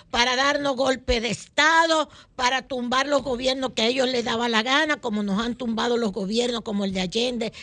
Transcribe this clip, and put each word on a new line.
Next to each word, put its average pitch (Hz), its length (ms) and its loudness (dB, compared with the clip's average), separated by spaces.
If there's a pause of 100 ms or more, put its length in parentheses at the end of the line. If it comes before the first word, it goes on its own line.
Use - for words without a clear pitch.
(120)
para 247 240 2
darnos 277 400 0
golpe 254 460 0
de 233 80 -2
Estado, 311 800 2 (260)
para 254 320 0
tumbar 254 400 -2
los 285 160 2
gobiernos 262 500 -2
que 226 100 0
a 220 40 4
ellos 254 220 2
les 240 160 -2
daba 233 240 0
la 220 140 2
gana, 294 340 2
como 208 260 -2
nos 202 200 0
han 240 120 -4
tumbado 233 420 -2
los 226 140 0
gobiernos 226 500 -2
como 202 220 -4
el 196 100 -2
de 185 80 -2
Allende, 226 600 -4